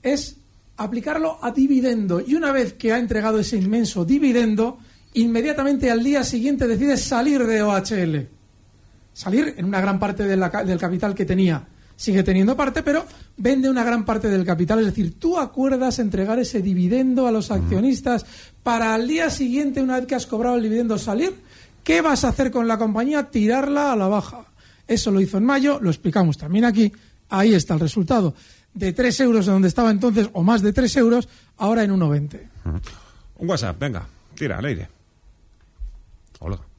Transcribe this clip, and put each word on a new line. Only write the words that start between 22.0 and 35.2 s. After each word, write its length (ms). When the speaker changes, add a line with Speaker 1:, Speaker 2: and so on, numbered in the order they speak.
Speaker 1:
vas 240
a 40
hacer 200
con 180
la 120
compañía? 500
Tirarla 600
a 40
la 120
baja. 380
Eso 240
lo 100
hizo 160
en 80
mayo, 340
lo 120
explicamos 480
también 260
aquí. 260
Ahí 240
está 220
el 40
resultado. 540
De 180
tres 280
euros, 260
de 60
donde 160
estaba 240
entonces, 420
o 80
más 220
de 100
tres 240
euros, 320
ahora 260
en 80
uno 180
veinte. 400
Speaker 2:
Ujú. 140
Un 120
WhatsApp, 300
venga, 280
tira, 240
Leire. 300